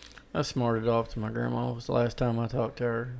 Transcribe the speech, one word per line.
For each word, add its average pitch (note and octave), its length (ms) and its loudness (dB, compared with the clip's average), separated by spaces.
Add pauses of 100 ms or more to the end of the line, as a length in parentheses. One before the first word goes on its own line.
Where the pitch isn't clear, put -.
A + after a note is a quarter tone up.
(360)
I D#3 80 2
smarted A#2 440 0
off A#2 260 4
to A#2 60 -4
my A2 120 -2
grandma. A#2+ 400 0
It A#2+ 40 -4
was A#2 120 -10
the C3+ 60 0
last A#2+ 260 2
time A#2+ 200 2
I A#2 80 2
talked A2+ 300 -2
to B2 60 -4
her. A#2+ 360 -2